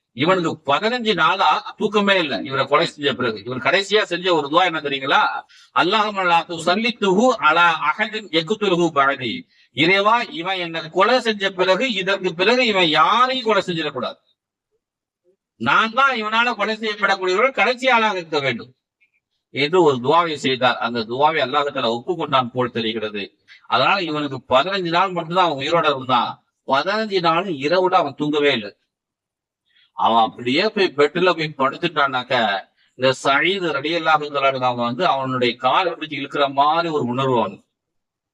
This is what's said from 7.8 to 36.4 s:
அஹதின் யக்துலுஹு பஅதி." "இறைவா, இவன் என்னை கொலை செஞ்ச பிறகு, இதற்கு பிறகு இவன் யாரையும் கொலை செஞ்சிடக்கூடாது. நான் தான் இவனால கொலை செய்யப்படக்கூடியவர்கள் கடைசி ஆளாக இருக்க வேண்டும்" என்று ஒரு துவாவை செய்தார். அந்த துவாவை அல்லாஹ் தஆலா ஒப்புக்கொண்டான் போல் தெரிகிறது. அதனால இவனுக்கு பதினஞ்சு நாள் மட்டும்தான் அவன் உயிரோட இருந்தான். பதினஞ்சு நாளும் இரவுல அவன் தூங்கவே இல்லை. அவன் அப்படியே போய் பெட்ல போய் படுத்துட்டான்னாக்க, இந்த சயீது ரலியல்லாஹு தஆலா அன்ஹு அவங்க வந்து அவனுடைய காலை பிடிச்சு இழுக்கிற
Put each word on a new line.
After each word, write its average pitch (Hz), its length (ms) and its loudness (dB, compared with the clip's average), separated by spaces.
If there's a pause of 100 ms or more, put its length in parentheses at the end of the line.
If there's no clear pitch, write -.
அஹதின் 214 400 -4 (100)
யக்துலுஹு 175 480 0 (100)
பஅதி." 135 380 0 (480)
"இறைவா, 196 340 4 (220)
இவன் 185 260 -6
என்னை 165 160 -8 (160)
கொலை 233 300 4
செஞ்ச 196 240 -2
பிறகு, 185 500 0
இதற்கு 185 400 -2
பிறகு 240 320 2
இவன் 185 160 2
யாரையும் 220 600 2
கொலை 202 180 2
செஞ்சிடக்கூடாது. 147 520 -6 (1500)
நான் 214 300 2
தான் 269 240 4
இவனால 226 320 0
கொலை 208 260 -4
செய்யப்படக்கூடியவர்கள் 202 800 0
கடைசி 247 280 0
ஆளாக 220 320 2
இருக்க 156 200 -4
வேண்டும்" 123 320 -4 (880)
என்று 160 200 2
ஒரு 143 140 4
துவாவை 156 380 2
செய்தார். 123 420 0 (100)
அந்த 117 120 -4 (140)
துவாவை 151 340 2
அல்லாஹ் 143 300 -2
தஆலா 117 220 0
ஒப்புக்கொண்டான் 139 580 -2
போல் 123 220 -2
தெரிகிறது. 107 460 -6 (420)
அதனால 170 360 0
இவனுக்கு 147 360 -6 (180)
பதினஞ்சு 180 420 0
நாள் 185 180 0
மட்டும்தான் 170 320 0
அவன் 139 140 -4
உயிரோட 160 320 0
இருந்தான். 120 380 -2 (360)
பதினஞ்சு 196 520 0
நாளும் 170 460 0
இரவுல 180 360 2
அவன் 139 200 -6
தூங்கவே 147 360 2
இல்லை. 104 160 -12 (1300)
அவன் 110 220 4
அப்படியே 127 360 -2 (120)
போய் 180 220 0
பெட்ல 170 420 4
போய் 156 220 -6
படுத்துட்டான்னாக்க, 139 720 -2 (640)
இந்த 127 100 2 (160)
சயீது 170 420 2 (120)
ரலியல்லாஹு 156 560 0
தஆலா 139 160 2
அன்ஹு 127 180 0
அவங்க 120 220 -2
வந்து 175 160 -2
அவனுடைய 131 460 0 (120)
காலை 135 280 2
பிடிச்சு 151 280 -10
இழுக்கிற 143 320 -2